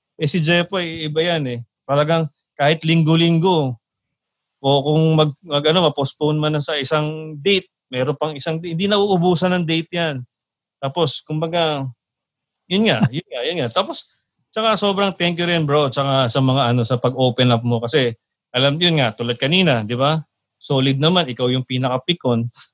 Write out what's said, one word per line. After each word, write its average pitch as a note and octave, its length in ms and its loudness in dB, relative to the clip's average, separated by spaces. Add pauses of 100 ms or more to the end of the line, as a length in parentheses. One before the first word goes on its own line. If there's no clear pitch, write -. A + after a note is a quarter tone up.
(160)
Eh, D#3+ 100 -4
si E3+ 140 0
Jepoy, E3+ 640 -2
iba D3+ 160 -2
yan E3 240 0
eh. B2 160 -6 (240)
Talagang D3+ 460 0 (240)
kahit D3+ 280 2
linggo-linggo, E3 920 2 (840)
o C#3 80 0 (160)
kung D3+ 180 2 (140)
mag, D#3 140 4 (120)
mag, D3 240 -2
ano, D#3+ 240 4
ma-postpone D3+ 480 -2
man D#3 160 0
na D3 80 -2
sa C#3+ 160 -4
isang D#3 560 -4
date, F#3 320 0 (220)
meron B2+ 260 -2
pang D#3 180 -4
isang D#3 240 -6
date, E3+ 160 -8
hindi E3+ 140 -2
nauubusan F#3 680 2
ng F3+ 140 -2
date E3 240 -2
yan. E3+ 260 -4 (600)
Tapos, C#3 420 -2
kumbaga, D#3 600 -2 (840)
yun G3+ 220 0
nga, C#3+ 220 2
<laughs> A#2 40 -4
yun D3 140 -8
nga, B2+ 160 -10
yun E3 160 -4
nga. C3 100 -2
Tapos, G3+ 380 -4 (420)
tsaka A3 300 0
sobrang G3 340 0
thank F3 240 -2
you E3+ 80 -2
rin, E3+ 220 0
bro, C#3+ 240 2
tsaka C3+ 400 0
sa C#3 100 0
mga C3 320 2
ano, A#2+ 120 2
sa A#2+ 120 -2
pag-open B2 560 2
up A#2 80 2
mo. A#2+ 200 -2
Kasi, A#2+ 320 0 (400)
alam, C#3 240 2
yun E3+ 200 2
nga, B2 160 2
tulad A#2 240 -4
kanina, D3+ 440 2
di A2 160 -4
ba? D3 240 0 (360)
Solid C3+ 400 0
naman, D#3+ 320 2
ikaw B2+ 200 -2
yung B2+ 160 0
pinaka-pikon. B2+ 840 -2 (260)